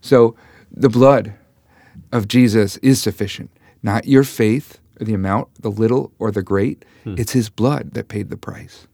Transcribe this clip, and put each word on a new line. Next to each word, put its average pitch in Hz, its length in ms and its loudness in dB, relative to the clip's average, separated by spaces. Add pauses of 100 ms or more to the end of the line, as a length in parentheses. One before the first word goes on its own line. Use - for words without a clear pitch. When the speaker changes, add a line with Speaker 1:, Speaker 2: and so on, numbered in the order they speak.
Speaker 1:
So 117 340 4 (360)
the - 180 0
blood 117 440 4 (760)
of 113 160 -2
Jesus 110 500 2
is 131 240 2
sufficient. - 480 -8 (320)
Not 104 260 -2
your 135 160 6
faith, 120 560 -2 (200)
or 110 60 -8
the 110 80 -4
amount, 98 360 -4 (120)
the 110 100 -6
little 113 480 -2
or 110 120 -4
the 101 120 -4
great. 98 420 -4 (180)
Speaker 2:
Hmm. 101 140 -10
Speaker 1:
It's 110 160 -6
his 113 160 0
blood 131 440 -4
that 110 140 -10
paid 104 220 -8
the - 80 -12
price. - 560 -18